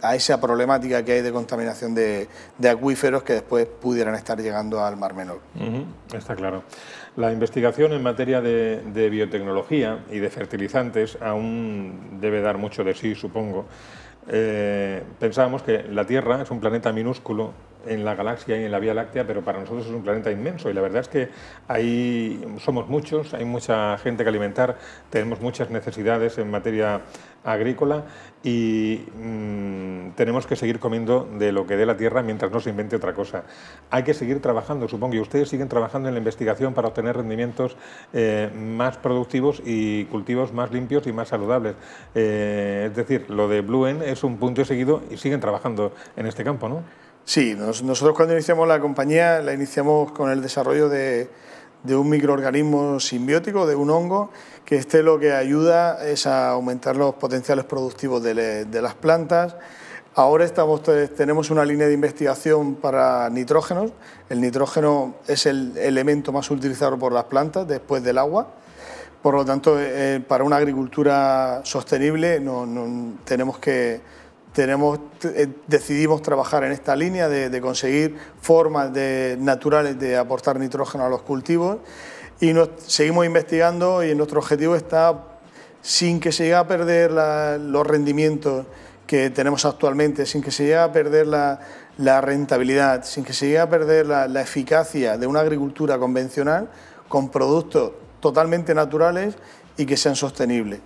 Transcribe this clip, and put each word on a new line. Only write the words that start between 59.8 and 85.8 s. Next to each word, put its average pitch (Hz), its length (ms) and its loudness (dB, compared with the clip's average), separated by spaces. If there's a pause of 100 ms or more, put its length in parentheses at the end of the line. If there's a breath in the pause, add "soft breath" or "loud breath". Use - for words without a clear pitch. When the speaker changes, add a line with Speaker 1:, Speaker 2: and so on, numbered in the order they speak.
Speaker 1:
Ahora 151 300 6
estamos, 156 360 2
te-, 147 280 2
tenemos 151 420 0
una 156 120 4
línea 147 240 2
de 147 60 6
investigación 147 800 2
para 131 560 2
nitrógenos. 156 600 0 (360 loud breath)
El 123 140 -2
nitrógeno 135 720 2 (140)
es 143 180 0
el 135 320 0
elemento 139 540 0
más 135 180 -4
utilizado 135 480 -2
por 123 160 0
las 120 120 0
plantas 156 420 0
después 135 360 -2
del 123 140 2
agua. 151 300 0 (760 loud breath)
Por 113 140 4
lo 139 100 2
tanto, 143 340 4
eh, 135 480 0
para 131 160 2
una 143 140 4
agricultura 135 1080 2
sostenible 151 720 2
no, 127 260 -4
no, 120 480 -6 (120)
tenemos 131 340 0
que, 123 420 0 (520 loud breath)
tenemos, 143 460 2 (240)
eh, 151 240 0 (200)
decidimos 151 540 2
trabajar 139 420 0
en 135 80 0
esta 143 240 -2
línea 170 340 0
de, 135 200 0
de 123 120 -2
conseguir 139 560 0 (240 loud breath)
formas 156 520 4
de, 131 460 -2
naturales 139 600 2
de 127 180 0
aportar 127 420 0
nitrógeno 135 460 -2
a 127 40 0
los 127 120 -2
cultivos 170 560 -2 (640 loud breath)
y 165 100 4
nos, 160 180 6 (160)
seguimos 165 400 2
investigando 170 800 2
y 156 120 2
nuestro 151 240 0
objetivo 156 360 2
está 160 480 2 (580 loud breath)